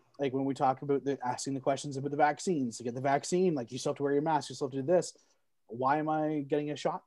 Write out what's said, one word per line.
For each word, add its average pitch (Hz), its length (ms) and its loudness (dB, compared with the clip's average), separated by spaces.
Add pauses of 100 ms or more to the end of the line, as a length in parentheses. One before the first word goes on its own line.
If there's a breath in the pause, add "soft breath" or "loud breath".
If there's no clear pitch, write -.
(180 soft breath)
like, 139 160 0
when 135 100 0
we 135 100 0
talk 135 280 2
about 139 220 0
the, 135 200 -2
asking 123 300 -4
the 131 60 -4
questions 139 360 -2
about 139 140 -4
the 143 60 -4
vaccines, 147 640 2
to 113 60 -10
get 117 100 -4
the 131 60 -8
vaccine, 151 540 2
like, 120 180 -4
you 135 60 -6
still 147 140 -2
have - 60 -12
to 143 40 -4
wear 143 100 2
your 143 100 4
mask, 156 280 0
you 131 60 -12
still 143 120 -4
have 127 40 -12
to 135 100 -4
do 131 40 -8
this. 175 260 4 (560 soft breath)
Why 127 300 2
am 156 100 -2
I 151 400 0
getting 147 220 0
a 143 60 -6
shot 175 300 -4